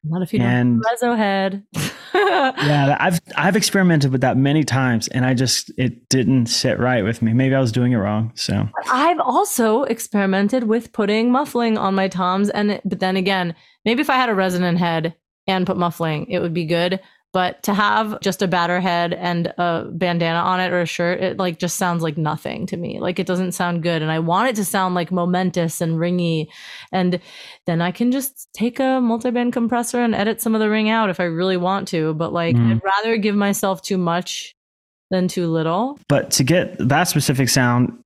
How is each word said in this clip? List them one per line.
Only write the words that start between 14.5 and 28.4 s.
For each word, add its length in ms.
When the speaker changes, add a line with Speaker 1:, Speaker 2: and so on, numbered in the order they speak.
Speaker 1:
head 360
and 200
put 100
muffling, 540
it 100
would 140
be 100
good. 360
But 300
to 120
have 480
just 200
a 60
batter 320
head 320
and 340
a 320
bandana 520
on 180
it 140
or 80
a 60
shirt, 340
it, 180
like, 220
just 160
sounds 260
like 160
nothing 480
to 100
me. 220
Like, 220
it 80
doesn't 240
sound 320
good. 180
And 80
I 80
want 300
it 80
to 80
sound, 320
like, 160
momentous 680
and 160
ringy. 520
And 300
then 140
I 100
can 180
just 420